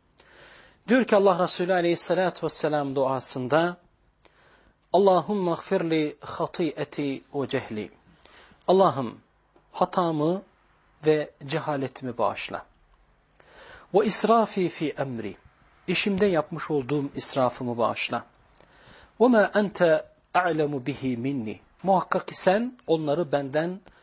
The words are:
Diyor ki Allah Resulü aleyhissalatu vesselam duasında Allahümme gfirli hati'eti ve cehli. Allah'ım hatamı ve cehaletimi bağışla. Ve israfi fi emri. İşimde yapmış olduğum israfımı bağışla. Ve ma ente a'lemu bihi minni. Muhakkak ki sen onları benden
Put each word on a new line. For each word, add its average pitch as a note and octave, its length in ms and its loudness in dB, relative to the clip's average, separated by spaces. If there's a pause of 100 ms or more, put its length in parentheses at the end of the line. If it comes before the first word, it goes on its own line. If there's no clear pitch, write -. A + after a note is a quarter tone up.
(880)
Diyor A#3 180 4
ki G#3+ 100 2
Allah F#3+ 280 4
Resulü F3+ 300 -2
aleyhissalatu E3+ 720 0
vesselam D3 500 -2
duasında C3+ 800 0 (1200)
Allahümme F#3 560 4
gfirli D#3+ 720 -2
hati'eti D3 1000 -6 (100)
ve C3+ 140 -4
cehli. A2 440 -6 (760)
Allah'ım C3+ 520 2 (520)
hatamı F3 680 0 (640)
ve D3+ 260 2 (140)
cehaletimi C3+ 720 -6
bağışla. G2+ 480 -4 (1300)
Ve G#3 120 4
israfi G#3 640 2
fi D#3 200 -6
emri. A#2 480 -8 (500)
İşimde F#3+ 380 0
yapmış E3 460 -2
olduğum C#3+ 440 -2
israfımı B2 600 -2
bağışla. A2+ 480 -2 (960)
Ve A#3 60 6
ma A3 280 6
ente F3 500 2 (280)
a'lemu D3+ 520 0
bihi A#2+ 320 -4
minni. A#2+ 420 -4 (240)
Muhakkak F#3 440 0
ki - 140 -12
sen A3+ 360 2 (100)
onları D#3 440 0
benden D3+ 500 -2 (220)